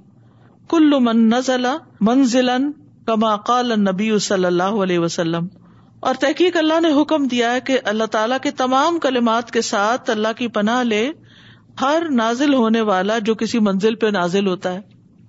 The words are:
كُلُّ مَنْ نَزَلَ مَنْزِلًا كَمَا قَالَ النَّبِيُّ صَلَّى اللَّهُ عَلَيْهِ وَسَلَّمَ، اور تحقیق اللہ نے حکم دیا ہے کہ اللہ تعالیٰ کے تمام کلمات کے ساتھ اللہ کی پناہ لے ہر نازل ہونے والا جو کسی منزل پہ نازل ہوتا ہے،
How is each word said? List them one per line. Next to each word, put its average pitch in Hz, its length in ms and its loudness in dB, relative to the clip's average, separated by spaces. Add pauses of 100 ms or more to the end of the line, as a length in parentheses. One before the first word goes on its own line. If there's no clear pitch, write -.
(680)
كُلُّ 302 320 4
مَنْ 226 340 4
نَزَلَ 254 340 0 (320)
مَنْزِلًا 254 720 2 (360)
كَمَا 220 300 0
قَالَ 240 360 -2
النَّبِيُّ 208 460 0
صَلَّى 190 280 0
اللَّهُ 190 360 0
عَلَيْهِ 175 220 0
وَسَلَّمَ، 170 420 -4 (540)
اور 254 140 -2
تحقیق 330 420 0
اللہ 320 240 2
نے 302 220 2
حکم 294 240 0
دیا 240 260 0
ہے 254 80 -2
کہ 262 240 0
اللہ 214 200 0
تعالیٰ 226 380 0
کے 285 80 -2
تمام 277 480 0
کلمات 240 520 0
کے 233 100 -2
ساتھ 226 500 -2
اللہ 220 260 -2
کی 240 120 -4
پناہ 220 340 0
لے 233 300 -2 (680)
ہر 294 300 2
نازل 247 440 0
ہونے 226 260 2
والا 208 380 0
جو 220 160 -2
کسی 226 240 -2
منزل 208 360 2
پہ 220 120 -2
نازل 196 400 0
ہوتا 180 280 -4
ہے، 196 60 -10 (480)